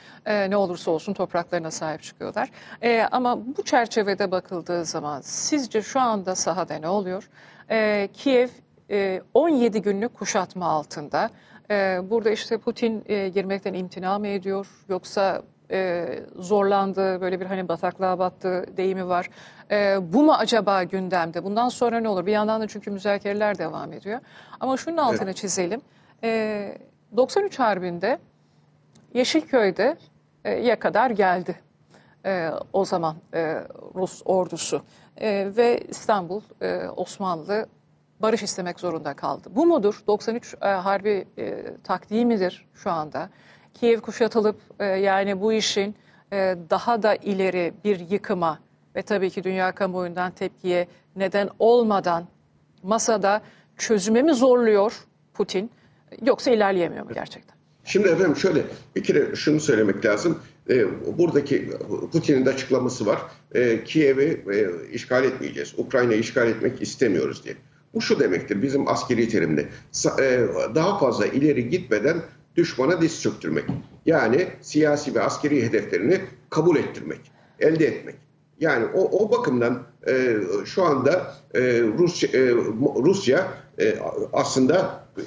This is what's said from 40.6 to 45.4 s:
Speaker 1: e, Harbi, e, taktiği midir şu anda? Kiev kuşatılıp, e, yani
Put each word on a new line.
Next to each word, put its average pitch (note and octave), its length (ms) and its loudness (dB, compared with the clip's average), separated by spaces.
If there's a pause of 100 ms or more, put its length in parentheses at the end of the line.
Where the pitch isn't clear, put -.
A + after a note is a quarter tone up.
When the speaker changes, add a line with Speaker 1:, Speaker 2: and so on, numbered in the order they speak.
Speaker 1:
e, - 40 0
Harbi, G3 580 0 (140)
e, - 260 -8 (200)
taktiği G#3 420 -2
midir F#3 480 0
şu - 160 -6
anda? D#3 400 -6 (440)
Kiev A#3 260 2
kuşatılıp, G#3+ 560 0 (240)
e, G3+ 40 -2
yani G3 560 0